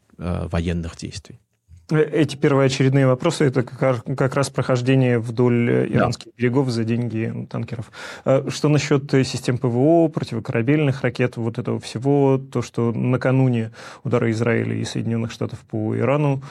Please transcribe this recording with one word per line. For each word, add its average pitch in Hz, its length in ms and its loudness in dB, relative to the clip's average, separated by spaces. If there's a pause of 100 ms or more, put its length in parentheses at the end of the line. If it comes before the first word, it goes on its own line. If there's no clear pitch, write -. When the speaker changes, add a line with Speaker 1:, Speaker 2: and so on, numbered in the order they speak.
(180)
Speaker 1:
э, 87 340 -6
военных 85 440 -4
действий. - 420 -14 (520)
Speaker 2:
Э, 156 100 2
эти 151 360 0
первоочередные 135 720 4
вопросы — 151 380 2
это 131 200 2
как - 180 -12
раз, 127 200 2 (140)
как 135 180 0
раз 139 160 0
прохождение 127 680 2
вдоль, 120 520 2
э, 127 180 2
Speaker 1:
Да. - 100 0
Speaker 2:
иранских - 380 -2
берегов 127 340 0
за 117 140 -2
деньги 117 640 -4
танкеров. 117 400 -8 (340)
Э, 135 260 2
что - 180 0
насчёт, 147 460 2
э, 131 100 4
систем 127 340 -4
П 127 100 -2
В 120 100 0
О, 165 300 4
противокорабельных 131 920 -2
ракет, 123 340 -2
вот 113 220 -4
этого 117 220 -4
всего, 135 580 2 (140)
то, 127 100 -2
что 117 300 -2
накануне 127 800 0 (320)
удара 120 260 0
Израиля 113 460 0
и 110 80 -4
Соединённых 113 480 -4
Штатов 113 260 -8 (120)
по 110 260 -4
Ирану 139 540 0